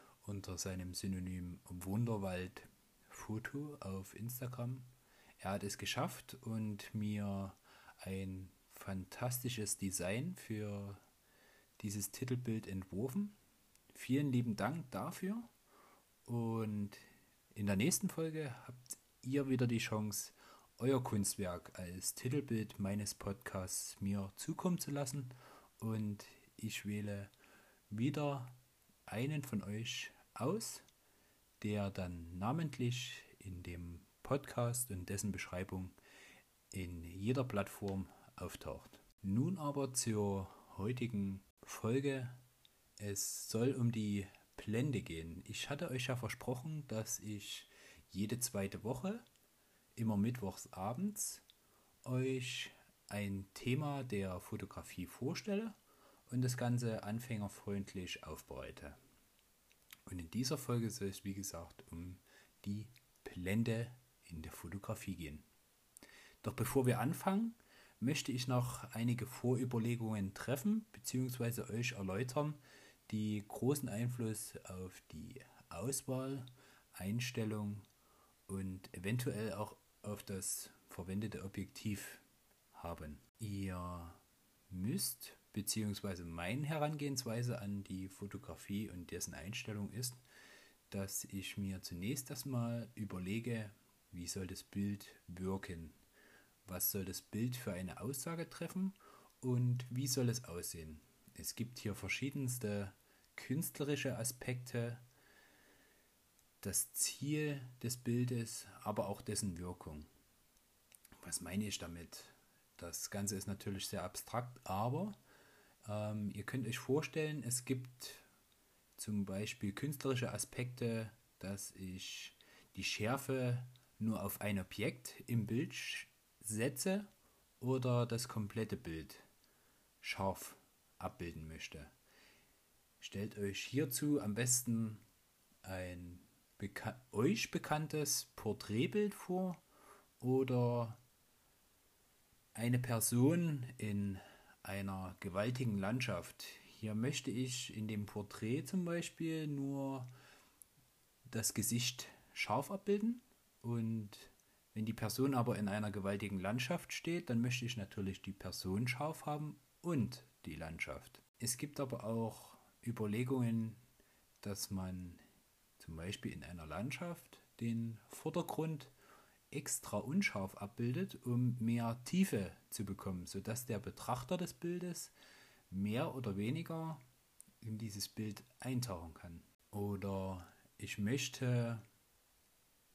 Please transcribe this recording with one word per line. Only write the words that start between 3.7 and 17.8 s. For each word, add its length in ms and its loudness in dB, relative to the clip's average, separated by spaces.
auf 360 -4
Instagram. 680 -2
Er 120 -2
hat 120 0
es 140 -2
geschafft 640 -2
und 520 -2
mir 600 0
ein 480 -4
fantastisches 1000 -2
Design 580 0
für 600 -4
dieses 300 -2
Titelbild 560 0
entworfen. 680 0
Vielen 360 4
lieben 240 6
Dank 360 2
dafür. 500 -2
Und 680 2
in 100 0
der 100 6
nächsten 340 6